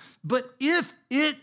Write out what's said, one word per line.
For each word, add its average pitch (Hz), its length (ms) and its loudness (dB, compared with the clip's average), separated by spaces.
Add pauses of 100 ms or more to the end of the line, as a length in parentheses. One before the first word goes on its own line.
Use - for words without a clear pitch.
(220)
But 254 380 -2
if 320 360 0 (120)
it 294 340 0